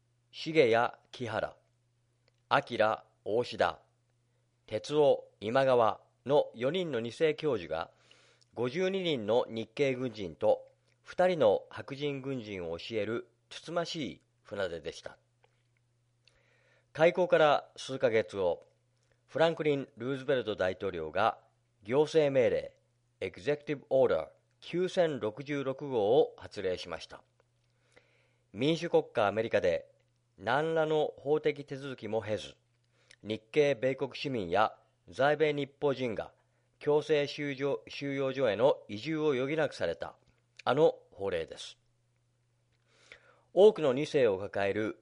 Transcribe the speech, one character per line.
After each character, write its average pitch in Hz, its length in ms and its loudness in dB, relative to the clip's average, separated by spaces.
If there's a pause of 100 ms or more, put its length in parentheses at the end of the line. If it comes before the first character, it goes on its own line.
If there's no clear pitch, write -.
(320)
重 - 220 -10
谷 120 380 6 (200)
木 123 160 -10
原、 107 260 -4 (960)
明 123 280 0 (480)
大 113 180 -2
志 113 140 -10
田、 87 220 2 (840)
哲 110 300 -4
夫 143 280 4 (160)
今 120 260 2
川 117 340 4 (260)
の 139 200 4 (100)
四 123 160 -2
人 175 200 -4
の 120 80 -2
二 117 120 -6
世 156 240 0
教 143 220 -2
授 82 140 -8
が、 80 200 -4 (640)
五 123 140 -2
十 185 200 -2
二 190 140 -4
人 135 240 -2
の 113 220 4
日 113 260 -8
系 139 180 0
軍 123 180 -6
人 95 240 -10
と - 260 2 (420)
二 - 240 -2
人 180 120 0
の 107 300 6
白 110 260 -12
人 139 260 -6
軍 131 200 -8
人 92 300 -8
を 85 60 -6
教 - 180 -10
え 101 100 -2
る 113 220 -4 (220)
つ - 120 -16
つ - 100 -14
ま 170 140 -2
し 139 280 -8
い - 80 -20 (220)
船 98 260 -6
出 82 100 -8
で 78 140 -10
し - 100 -18
た。 - 140 -16 (1800)
開 170 200 4
港 180 140 2
か 170 100 4
ら 151 280 4 (100)
数 - 240 -10
ヶ 127 100 4
月 110 280 0
後、 90 280 0 (640)
フ - 100 -8
ラ 160 120 4
ン 160 60 -4
ク 160 80 -6
リ 151 120 2
ン・ 135 120 -6 (100)
ル 123 180 -6
ー - 20 -8
ズ 131 80 -12
ベ 135 120 0
ル 120 60 -2
ト 104 120 -4
大 92 200 -2
統 98 160 -4
領 80 200 -8
が 101 260 0 (460)
行 127 200 2
政 147 280 2
命 123 180 4
令、 80 220 -2 (480)
エ 95 100 -6
グ 92 120 -18
ゼ 135 160 -2
ク - 80 -18
テ 151 80 -4
ィ 139 40 -4
ブ - 120 -18
オ 131 160 4
ー 110 40 4
ダ 92 140 4
ー - 40 -8 (340)
九 180 260 -4
千 165 320 0
六 107 240 -6
十 143 200 -6
六 135 240 -6
号 120 320 4
を 156 180 2
発 - 240 -14
令 92 160 -2
し 90 120 -12
ま 82 100 -8
し - 60 -16
た。 - 160 -20 (1300)
民 143 260 0
主 165 120 -6
国 156 140 4 (100)
家 107 140 2
ア 98 40 2
メ 110 120 -2
リ 117 80 -4
カ 101 100 2
で 85 240 0 (540)
何 143 340 0
ら 160 140 0
の 156 320 0
法 147 200 0
的 143 240 -2
手 135 140 -12
続 135 180 -10
き 113 120 -12
も 107 120 0
経 107 180 -4
ず、 71 180 -12 (640)
日 107 300 -6
系 143 240 4
米 131 180 0
国 135 220 -6
市 143 160 -6
民 104 180 -4
や 98 240 2 (340)
在 131 300 0
米 151 160 2
日 143 140 -4
本 143 260 -2
人 120 220 -4
が - 160 -10 (480)
強 147 240 0
制 147 240 0
収 143 260 -6
容、 135 340 -4
収 139 280 -8
容 135 180 -2
所 127 160 2
へ 98 60 2
の 120 220 4 (100)
移 104 120 -10
住 151 200 -6
を 151 140 2
余 131 160 -2
儀 156 60 -2
な 151 140 0
く - 60 -14
さ 98 100 -6
れ 82 100 -2
た、 - 200 -12 (480)
あ 120 100 2
の 156 220 4 (160)
法 98 180 -6
令 82 160 -4
で - 140 -18
す。 - 180 -18 (1800)
多 202 180 8
く 165 120 -4
の 135 100 4
二 143 140 -2
世 131 200 4
を 95 120 2
抱 101 280 -2
え 98 60 0
る 107 280 -2